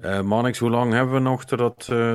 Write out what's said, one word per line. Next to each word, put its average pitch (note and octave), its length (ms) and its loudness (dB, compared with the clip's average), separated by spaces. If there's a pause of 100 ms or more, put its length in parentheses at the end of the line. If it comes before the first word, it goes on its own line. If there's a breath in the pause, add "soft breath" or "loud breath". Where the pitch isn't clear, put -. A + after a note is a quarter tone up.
eh, G2 200 -4
Marnix, A2+ 380 0
hoe A#2 120 0
lang A#2+ 220 2
hebben B2+ 220 2
we C3+ 60 2
nog C3 240 0
totdat, A#2+ 460 -2
eh, A#2 240 0